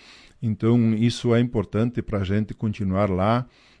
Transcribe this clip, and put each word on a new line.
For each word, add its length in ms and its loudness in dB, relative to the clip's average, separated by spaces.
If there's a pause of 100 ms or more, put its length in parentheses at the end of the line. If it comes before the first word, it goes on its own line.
(420)
Então, 520 2
isso 400 0
é 60 4
importante 600 -2
pra 220 -4
gente 280 -2
continuar 560 -2
lá, 380 0 (340)